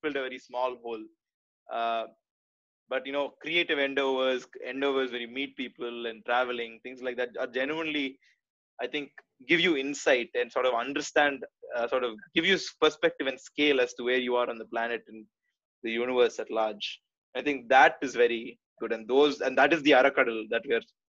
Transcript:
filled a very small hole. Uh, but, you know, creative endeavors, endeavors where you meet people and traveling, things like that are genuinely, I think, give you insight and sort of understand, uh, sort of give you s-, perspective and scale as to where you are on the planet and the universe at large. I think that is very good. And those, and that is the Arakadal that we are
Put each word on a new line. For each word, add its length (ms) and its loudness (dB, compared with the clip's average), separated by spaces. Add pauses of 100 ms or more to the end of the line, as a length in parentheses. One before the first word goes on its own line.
filled 140 -4
a 60 -2
very 180 -8
small 420 -4
hole. 220 -8 (680)
Uh, 340 -2 (800)
but, 180 -4
you 60 -10
know, 280 -2
creative 380 -2
endeavors, 640 0 (240)
endeavors 440 -2
where 80 -6
you 80 -10
meet 280 -10
people 500 -8
and 180 -10
traveling, 580 -2
things 180 -14
like 160 -6
that 120 -2 (100)
are 80 -2
genuinely, 720 -4 (640)
I 80 -6
think, 220 -8 (360)
give 140 4
you 160 4
insight 580 2
and 160 0
sort 160 0
of 80 2
understand, 680 0 (320)
uh, 100 -2
sort 160 0
of 140 -4 (180)
give 100 2
you 100 4
s-, 260 -4
perspective 480 2
and 120 -6
scale 400 2
as 140 0
to 80 -10
where 160 2
you 160 0
are 160 0
on 80 -8
the 80 -12
planet 400 -4
and 180 -18 (600)
the 80 -4
universe 480 2
at 100 -8
large. 500 -4 (360)
I 60 -6
think 260 -4
that 340 6
is 140 -6
very 420 0 (220)
good. 120 -4
And 140 -8
those, 360 4
and 160 -2
that 140 6
is 100 0
the 100 6
Arakadal 580 4
that 160 -2
we 80 0
are 80 0 (300)